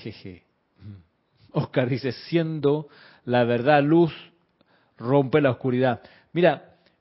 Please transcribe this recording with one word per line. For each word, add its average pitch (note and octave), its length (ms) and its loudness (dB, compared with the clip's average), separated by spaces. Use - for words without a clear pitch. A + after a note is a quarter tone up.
jeje". F#2+ 420 -18
Oscar C3 340 -2
dice, B2 240 -4
"Siendo D#3 760 -2
la B2 220 2
verdad B2 380 2
luz, D#3 300 2
rompe C3+ 420 0
la C#3 120 2
oscuridad". B2 500 -2
Mira, E3 380 0